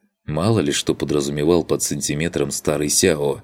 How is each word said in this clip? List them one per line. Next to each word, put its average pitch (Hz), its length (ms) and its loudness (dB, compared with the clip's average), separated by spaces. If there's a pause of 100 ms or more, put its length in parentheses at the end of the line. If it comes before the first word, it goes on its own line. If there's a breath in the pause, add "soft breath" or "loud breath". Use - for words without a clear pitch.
(260)
Мало 92 340 2
ли 71 120 0
что - 220 0
подразумевал 73 720 0
под 71 180 -2
сантиметром 71 680 -2
старый 76 380 -2
Сяо, 73 540 2